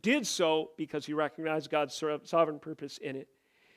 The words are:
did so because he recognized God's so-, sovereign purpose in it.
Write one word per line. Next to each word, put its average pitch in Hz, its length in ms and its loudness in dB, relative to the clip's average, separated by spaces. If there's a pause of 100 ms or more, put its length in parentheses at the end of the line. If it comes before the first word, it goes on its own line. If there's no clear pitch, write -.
did 247 240 2
so 160 500 2
because 151 300 -6
he 151 80 -6
recognized 156 560 -2
God's 147 240 0
so-, 151 300 -2
sovereign 156 340 2
purpose 147 400 -12
in 135 180 -8
it. 135 100 -10 (500)